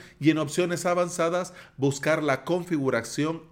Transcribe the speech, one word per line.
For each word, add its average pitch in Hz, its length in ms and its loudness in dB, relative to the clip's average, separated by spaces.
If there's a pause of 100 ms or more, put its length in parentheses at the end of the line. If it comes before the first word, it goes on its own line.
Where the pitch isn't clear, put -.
(200)
y 147 120 4
en 156 80 4
opciones 175 480 -2
avanzadas 175 640 0 (240)
buscar 143 460 2
la 135 200 0
configuración 156 1080 -2